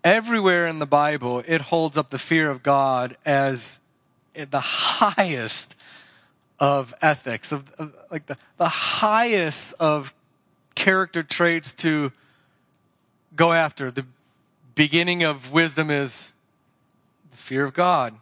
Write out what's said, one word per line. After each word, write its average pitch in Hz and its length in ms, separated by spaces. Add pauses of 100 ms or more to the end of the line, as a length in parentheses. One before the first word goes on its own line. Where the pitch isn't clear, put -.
Everywhere 202 640
in 160 120
the 147 80
Bible, 143 580
it 165 160
holds 160 340
up 151 140
the 135 80
fear 160 320
of 131 140
God 135 600
as 139 560 (540)
the 139 260
highest - 1160 (800)
of 139 440
ethics, 135 500
of, 139 260
of, 151 160 (160)
like, 156 180
the, 143 100 (180)
the 165 140
highest 214 1080
of 151 360 (600)
character 190 480
traits 165 520
to 151 400 (1200)
go 165 160
after. 151 400
The 131 140 (680)
beginning 170 500
of 135 280
wisdom 156 380
is 143 420 (1000)
the - 60
fear 135 280
of 135 80
God. 151 480